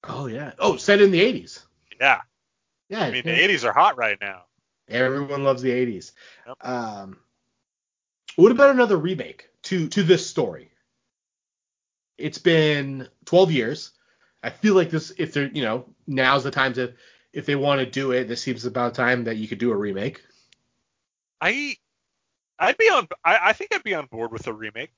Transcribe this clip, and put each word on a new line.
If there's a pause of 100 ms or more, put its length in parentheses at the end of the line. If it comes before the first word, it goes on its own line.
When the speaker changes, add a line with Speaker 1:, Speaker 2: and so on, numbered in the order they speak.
Speaker 1:
Oh,
yeah.
Oh,
set
in
the
eighties. (360)
Speaker 2:
Yeah. (680)
Speaker 1:
Yeah,
Speaker 2:
I
mean,
Speaker 1:
yeah.
Speaker 2:
the
eighties
are
hot
right
now. (440)
Speaker 1:
Everyone
loves
the
eighties. (340)
Speaker 2:
Yep.
Speaker 1:
Um, (1200)
what
about
another
remake (160)
to,
to
this
story? (1500)
It's
been (160)
twelve
years. (500)
I
feel
like
this,
if
they're,
you
know, (200)
now's
the
time
to, (380)
if
they
wanna
do
it,
this
seems
about
time
that
you
could
do
a
remake. (1160)
Speaker 2:
I, (800)
I'd
be
on, (180)
I,
I
think
I'd
be
on
board
with
a
remake.